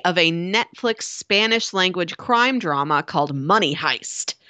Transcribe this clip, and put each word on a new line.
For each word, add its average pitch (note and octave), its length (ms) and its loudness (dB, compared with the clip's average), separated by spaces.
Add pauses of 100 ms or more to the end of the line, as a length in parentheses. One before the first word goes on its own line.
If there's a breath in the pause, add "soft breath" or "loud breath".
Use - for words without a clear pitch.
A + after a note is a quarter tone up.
of F3 120 0
a E3 140 4
Netflix G#3 720 -2
Spanish A3 680 0
language F3+ 420 0
crime B3 420 2
drama D3 460 0
called C#3+ 320 -2
Money D#3 400 2
Heist. - 600 -4 (140)